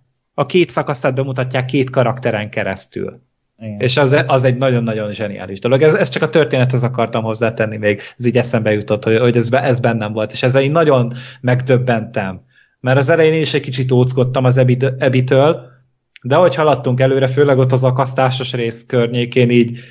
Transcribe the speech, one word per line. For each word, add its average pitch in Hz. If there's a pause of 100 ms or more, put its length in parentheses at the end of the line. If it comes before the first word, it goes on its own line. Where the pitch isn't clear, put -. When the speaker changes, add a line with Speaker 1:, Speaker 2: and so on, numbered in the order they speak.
(340)
Speaker 1:
a 143
két 175
szakaszát 143
bemutatják 131
két 127
karakteren 113
keresztül. 98 (360)
Speaker 2:
Igen. 107
Speaker 1:
És 127
az, 143 (120)
az 135
egy 127
nagyon-nagyon 113
zseniális 98
dolog. 131
Ez, 156
ez 151
csak -
a 156
történethez 131
akartam 117
hozzátenni 110
még, 104 (160)
ez 120
így 120
eszembe 113
jutott, 104
hogy, 110
hogy 120
ez 113
be-, 127
ez 127
bennem 113
volt, 107
és -
ezzel 131
így 139
nagyon 143 (280)
megdöbbentem. 120 (380)
Mert 131
az 135
elején 160
én 160
is 147
egy 147
kicsit 131
óckodtam 127
az 127
Abby-t-, 127 (100)
Abby-től, 135 (600)
de 123
ahogy 175
haladtunk 131
előre, 135
főleg 139
ott 131
az 127
akasztásos 127
rész 117
környékén 120
így, 120 (120)